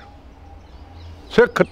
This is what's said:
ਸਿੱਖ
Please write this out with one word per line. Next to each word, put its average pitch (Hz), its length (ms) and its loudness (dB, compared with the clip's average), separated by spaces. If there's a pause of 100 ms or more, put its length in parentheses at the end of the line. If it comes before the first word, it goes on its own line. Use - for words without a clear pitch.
(1300)
ਸਿੱਖ 240 420 2